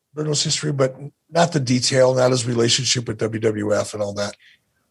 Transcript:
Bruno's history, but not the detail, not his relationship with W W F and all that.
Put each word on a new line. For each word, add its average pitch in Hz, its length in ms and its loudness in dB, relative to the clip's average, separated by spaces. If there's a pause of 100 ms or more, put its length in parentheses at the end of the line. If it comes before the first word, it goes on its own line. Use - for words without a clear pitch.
(120)
Bruno's 151 320 -2
history, 151 260 -2
but 135 240 0 (360)
not 170 220 2
the 151 80 0
detail, 127 540 4
not 127 160 4
his 127 140 0
relationship 117 640 0
with 107 100 -6
W 110 220 -4
W 104 340 0
F 101 200 -2
and 107 80 -6
all 101 100 -4
that. 101 240 -6 (540)